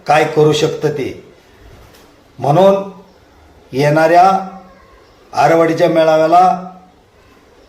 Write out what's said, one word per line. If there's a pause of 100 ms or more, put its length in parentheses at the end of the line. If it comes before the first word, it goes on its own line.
काय
करू
शकतं
ते. (1160)
म्हणून (960)
येणाऱ्या (760)
आरवाडीच्या
मेळाव्याला (1000)